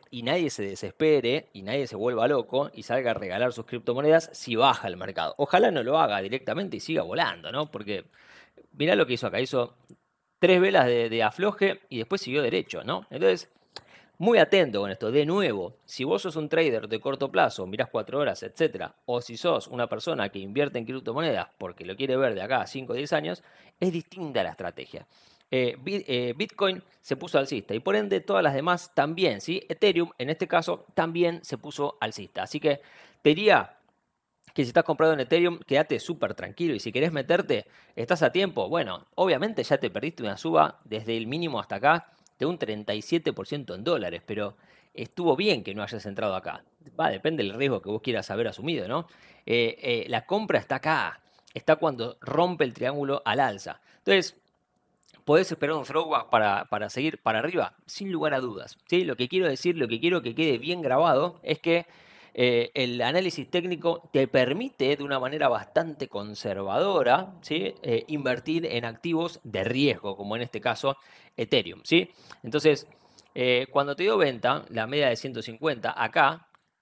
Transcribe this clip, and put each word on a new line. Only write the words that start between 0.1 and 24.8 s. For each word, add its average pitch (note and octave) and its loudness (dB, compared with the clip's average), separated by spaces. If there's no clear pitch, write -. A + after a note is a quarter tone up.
y A#2+ -12
nadie D3+ 0
se - -8
desespere A#2+ 0
y G2 -16
nadie B2 -4
se A2+ -10
vuelva A#2 2
loco C3+ 0
y A2+ -14
salga A#2+ 0
a - -2
regalar G#2+ -2
sus A2+ -12
criptomonedas C#3+ 2
si A#2+ -6
baja A#2+ 4
el F2+ -8
mercado. F2+ -6
Ojalá F#3+ 4
no D3 0
lo C#3 2
haga G#2 2
directamente A2 -6
y F2 -10
siga D#3+ -2
volando, F2+ -4
¿no? D3+ -4
Porque G2+ -8
mirá D3+ 2
lo F#3 4
que B2 -2
hizo A#2 -2
acá. G2 -2
Hizo B2+ -2
tres F3+ 6
velas F#3 6
de, A#2 2
de A2+ 0
afloje F#3+ 0
y B2 -8
después F#3+ -4
siguió C#3 -2
derecho, F#2 -2
¿no? E3 -6
Entonces, F3+ 0
muy A3 4
atento D3+ 4
con G2+ -2
esto. A2 -4
De C#3+ 4
nuevo, C3 -2
si - -8
vos F#3+ 0
sos F3 -6
un D3+ -4
trader C3 2
de G#2+ -4
corto C#3 -4
plazo, G#2+ 2
mirás A2 -4
cuatro A#2+ -4
horas, B2+ -2
etcétera, - -2
o B2 -2
si A#2 -12
sos D#3+ 0
una B2 -2
persona A2 -2
que G2+ -12
invierte B2+ -2
en A2+ -6
criptomonedas C3 -4
porque F2+ -12
lo F#2+ -10
quiere C3 0
ver B2 2
de F#2 -6
acá A#2 0
a F#2+ -4
cinco C3 -8
o A#2 -4
diez D3 -4
años, D#3 -2
es F#3 0
distinta D#3+ -4
la E2 -4
estrategia. D#2+ -12